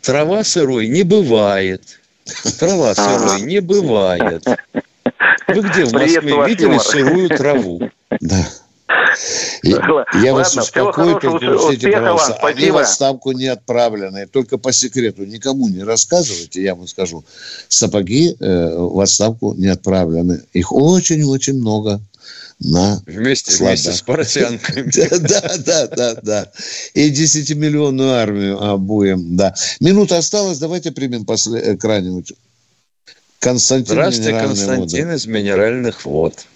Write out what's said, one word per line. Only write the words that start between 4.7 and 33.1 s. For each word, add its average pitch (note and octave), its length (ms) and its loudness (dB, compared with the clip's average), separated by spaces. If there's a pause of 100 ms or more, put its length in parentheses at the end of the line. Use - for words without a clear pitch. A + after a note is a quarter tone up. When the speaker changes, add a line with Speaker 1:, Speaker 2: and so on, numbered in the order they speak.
Speaker 1:
Вы F#3 140 2
где F#3 240 2
в A#2 60 0
Speaker 2:
Приветствую - 20 -2
Speaker 1:
Москве D#3 420 2
Speaker 2:
ваш C#3+ 140 4
Speaker 1:
видели A3 180 2
Speaker 2:
юмор. C3+ 140 4
Speaker 1:
сырую D#3 480 2
траву? B2+ 600 0 (320)
Speaker 3:
Да. E2+ 260 0 (1160)
Я, G2+ 140 4
Speaker 2:
Ладно, D3 280 2 (180)
Speaker 3:
я C3 100 4
вас C3 180 2
Speaker 2:
всего A#2+ 120 0
Speaker 3:
успокою, - 300 0 (260)
Speaker 2:
хорошего, D#3+ 200 0
Speaker 3:
только B2+ 140 0 (140)
учтите, B2+ 200 0
Speaker 2:
успеха G#3 140 4
вам, E3+ 160 2
Speaker 3:
пожалуйста, C#3+ 300 0
они D3 80 0
в - 40 -8
Speaker 2:
спасибо. D#3 220 4
Speaker 3:
отставку C3+ 500 0
не C3 160 -4
отправлены. G#2+ 800 -2
Только C3 300 -2
по B2+ 140 -4
секрету, A2+ 540 -2
никому A#2+ 440 -4
не F#2+ 140 -4
рассказывайте, A2 760 -2
я F#2+ 140 -2
вам F2 120 -18
скажу. E2+ 360 -8 (440)
Сапоги, G#2+ 720 0
э, E2+ 380 0
в F2 220 -2
отставку G#2 560 0
не F#2 120 0
отправлены. F2+ 760 0 (120)
Их F2 180 -2
очень-очень C#3+ 880 2
много G#2+ 400 0 (600)
на F#2 460 2
Speaker 1:
Вместе, A2 460 -2
Speaker 3:
складах. F#2+ 260 2
Speaker 1:
вместе D#2 140 -2
с F2+ 100 -4
портянками. C3+ 920 -2
Speaker 3:
<laughs> - 40 0
Да, F3 240 2
да, F3+ 380 -2
да, D3 380 0
да, A#2+ 280 -2
да. G#2 280 -4 (420)
И D3+ 160 4
десятимиллионную D3 1040 0
армию G2+ 480 0
обуем, G2 760 0
да. F#2+ 160 2 (260)
Минута F#3+ 380 4
осталась, F#3+ 420 -2
давайте E3 320 -6
примем B2 340 -6
после-, A2+ 360 -2
э, G#2 160 0
крайнюю. F#2 460 -2 (1160)